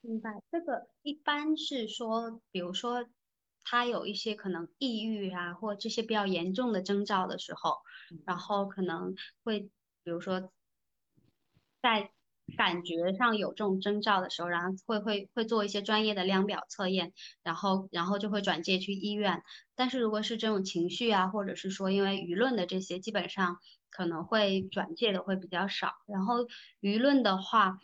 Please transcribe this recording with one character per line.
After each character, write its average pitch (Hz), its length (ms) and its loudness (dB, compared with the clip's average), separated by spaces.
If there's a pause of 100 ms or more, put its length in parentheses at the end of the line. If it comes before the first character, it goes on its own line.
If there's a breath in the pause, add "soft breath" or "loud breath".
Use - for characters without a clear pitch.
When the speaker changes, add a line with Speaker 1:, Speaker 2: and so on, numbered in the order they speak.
Speaker 1:
明 226 200 -6
白， 214 180 -8 (120)
这 339 100 0
个 294 260 -4 (140)
一 294 120 -6
般 302 440 0
是 247 300 -2
说， 226 520 -4 (120)
比 185 80 -2
如 180 160 -4
说 240 320 -2 (560)
他 240 240 2
有 214 180 -2
一 202 80 -4
些 208 220 -4
可 202 140 -6
能 170 180 -4 (100)
抑 226 260 0
郁 208 280 -2
啊， 175 240 -6
或 208 180 -4
这 202 160 -6
些 226 140 -2
比 226 100 -2
较 202 140 2
严 180 260 0
重 247 180 0
的 185 120 0
征 202 220 0
兆 190 200 2
的 180 140 -6
时 - 160 -10
候， - 240 -2 (320 loud breath)
Speaker 2:
嗯。 165 160 -16
Speaker 1:
然 180 100 -2
后 202 300 0
可 196 160 -4
能 180 320 -4 (280 loud breath)
会， 214 180 -2 (420)
比 170 80 -6
如 170 100 -4
说 185 300 -4 (1300)
在 220 300 2 (440)
感 175 300 2
觉 175 320 0
上 233 180 4
有 190 140 0
这 - 160 -4
种 190 160 2
征 208 180 0
兆 208 220 4
的 180 80 -4
时 - 120 -6
候， 175 60 -2
然 175 140 0
后 190 240 -2
会， 214 140 0
会， 202 340 -2
会 226 100 0
做 220 220 2
一 - 20 -4
些 202 140 -2
专 214 240 2
业 214 80 2
的 190 100 0
量 190 220 4
表 196 240 -4
测 190 180 -4
验， 185 240 0 (320 loud breath)
然 165 120 -2
后， 190 360 2
然 175 140 0
后 196 140 2
就 208 100 -2
会 202 120 0
转 170 220 0
介 190 140 4
去 190 160 -2
医 208 180 -2
院。 202 320 2 (320 loud breath)
但 254 140 2
是 254 100 -2
如 226 100 4
果 214 140 0
是 220 140 -2
这 226 100 0
种 202 160 2
情 180 260 0
绪 226 220 2
啊， 190 160 6
或 202 160 0
者 190 120 -4
是 - 140 -6
说 190 220 0
因 196 120 4
为 196 120 2
舆 175 220 -2
论 247 180 4
的 180 100 2
这 185 140 -2
些， 185 200 -6
基 214 120 -8
本 180 160 0
上 180 320 0 (300 loud breath)
可 - 160 -4
能 170 180 -2
会 202 380 4
转 190 340 -4
介 220 160 2
的 185 100 0
会 190 140 0
比 185 140 -8
较 185 180 0
少。 - 260 -2 (140)
然 196 180 0
后 240 220 2 (320 loud breath)
舆 202 180 2
论 269 240 6
的 196 160 4
话 190 460 4